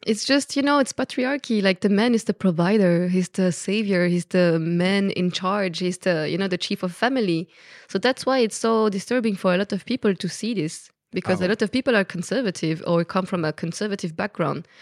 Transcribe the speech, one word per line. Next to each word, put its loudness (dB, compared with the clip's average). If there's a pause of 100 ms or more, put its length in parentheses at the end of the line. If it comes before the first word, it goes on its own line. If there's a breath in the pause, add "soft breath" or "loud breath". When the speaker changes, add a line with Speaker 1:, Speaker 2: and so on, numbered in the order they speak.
Speaker 1:
it's -2
just, 0
you 0
know, 4
it's 0
patriarchy. -2
Like, 2
the 2
man 4
is 0
the 0
provider, 2
he's 0
the 0
savior, 0
he's 0
the 4
man 2
in 0
charge, -2
he's -2
the, 0
you -2
know, -2
the 0
chief -6
of -4
family. 0 (400 loud breath)
So -4
that's 0
why 2
it's 0
so 2
disturbing -2
for 2
a 2
lot -2
of -4
people 0
to -6
see -6
this, -6 (220)
because -2
a 2
Speaker 2:
Oh. 2
Speaker 1:
lot -2
of 0
people 0
are 2
conservative -4
or 2
come -2
from -2
a -2
conservative -6
background. -4 (140 loud breath)